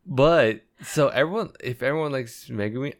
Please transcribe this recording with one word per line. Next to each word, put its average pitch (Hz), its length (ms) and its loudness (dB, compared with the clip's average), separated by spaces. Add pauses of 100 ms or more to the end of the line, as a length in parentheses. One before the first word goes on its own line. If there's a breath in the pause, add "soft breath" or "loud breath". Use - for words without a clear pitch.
But, 135 560 4 (200)
so 143 280 0
everyone, 170 420 -2 (120)
if 123 200 -8
everyone 147 280 -2
likes 127 380 -8
Megumi, 117 500 -6